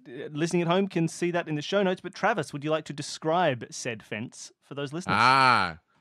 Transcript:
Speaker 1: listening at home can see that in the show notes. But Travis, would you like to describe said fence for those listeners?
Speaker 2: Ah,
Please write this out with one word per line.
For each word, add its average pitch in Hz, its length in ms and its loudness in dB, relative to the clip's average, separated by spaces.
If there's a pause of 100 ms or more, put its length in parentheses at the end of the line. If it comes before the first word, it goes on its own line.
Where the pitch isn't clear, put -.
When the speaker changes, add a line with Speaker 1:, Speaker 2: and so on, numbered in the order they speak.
(320)
Speaker 1:
listening 165 320 0
at 160 40 -2
home 190 200 4
can 170 200 0
see 175 220 -4
that 170 180 -2
in 156 60 -4
the 147 80 -2
show 196 220 0
notes. 185 180 0
But 180 140 -12
Travis, 196 380 -2
would 143 100 -8
you 151 80 -2
like 156 140 0
to - 80 -10
describe 156 760 0
said 110 320 -8
fence - 500 -10 (120)
for - 100 -18
those 139 200 -6
listeners? 151 220 -4
Speaker 2:
Ah, 117 600 6 (240)